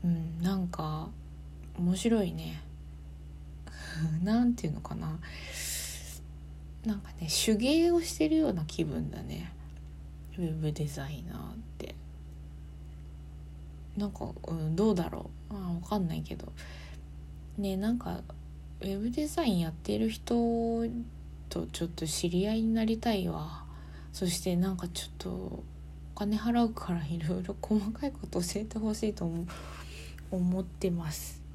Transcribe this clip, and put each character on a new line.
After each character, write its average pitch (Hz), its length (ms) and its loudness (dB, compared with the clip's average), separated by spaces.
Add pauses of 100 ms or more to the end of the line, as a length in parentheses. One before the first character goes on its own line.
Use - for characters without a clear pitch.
う - 20 4
ん、 165 340 2
な 185 140 4
ん 180 140 2
か 156 420 -2 (680)
面 175 180 6
白 220 280 6
い 165 80 0
ね。 160 300 -6 (720)
<laughs> - 920 -2
な 220 220 6
ん 240 100 8
て - 140 0
い - 20 2
う 143 40 0
の - 60 -4
か - 140 -6
な。 156 240 -2 (1700)
な 214 80 2
ん 202 60 -2
か - 100 -12 (100)
ね、 160 80 -2
手 214 280 6
芸 320 340 8
を 339 100 8
し - 160 -4
て 311 120 6
る 311 80 6
よ 302 140 6
う - 20 2
な 160 120 0
気 160 200 0
分 - 260 0
だ - 120 -8
ね。 156 300 -6 (840)
ウ - 20 -2
ェ 156 160 2
ブ 156 160 2
デ 151 140 0
ザ 143 220 -4
イ 135 160 -6
ナ - 100 -6
ー - 180 -8
っ - 40 -10 (200)
て。 - 180 -8 (2000)
な 208 80 2
ん 190 60 -2
か、 - 180 -4 (160)
う 165 80 0
ん、 160 220 2
ど 214 160 8
う - 20 8
だ 175 140 4
ろ - 220 -4 (200)
う。 208 40 -4
ま 185 140 -4
あ、 175 60 0
わ 170 60 -2
か 208 180 0
ん 185 80 4
な 160 80 0
い 160 80 -2
け - 140 -4
ど。 - 160 -8 (1080)
ね、 196 180 2
な 214 160 4
ん 240 60 2
か、 180 240 -4 (580)
ウ - 40 -6
ェ 196 160 0
ブ 233 100 2
デ 302 160 2
ザ 330 160 0
イ 240 100 6
ン 180 60 6
や 165 120 2
っ - 20 -8
て 208 260 0
る 220 100 4
人 233 760 4 (640)
と 165 200 -2
ち - 140 -2
ょ - 40 4
っ - 20 -2
と 165 180 -4
知 165 220 2
り 180 180 4
合 214 80 4
い 226 80 4
に 226 120 6
な 226 100 6
り 226 140 4
た 226 160 4
い 180 140 2
わ。 156 360 -4 (480)
そ - 140 0
し - 140 2
て 175 160 4
な 190 160 6
ん 180 40 0
か 175 120 -4
ち - 160 -6
ょ - 40 -10
っ - 80 -12
と、 185 140 -6
お 180 340 -6 (500)
金 208 220 2
払 233 280 6
う 220 60 4
か - 220 -2
ら 165 140 0
い 165 120 0
ろ 175 220 2
い - 20 -2
ろ 185 200 -4
細 214 180 4 (120)
か 285 140 -2
い 277 60 0
こ 214 140 -8
と 180 160 0
教 175 40 0 (100)
え 214 80 0
て 214 140 -4
ほ 214 140 2
し 214 160 2
い 202 60 0
と 180 100 -2
思 170 180 0
う、 175 40 -4 (840)
思 180 300 4
っ 190 40 -2
て - 260 0
ま 170 200 0
す。 - 320 -8 (120)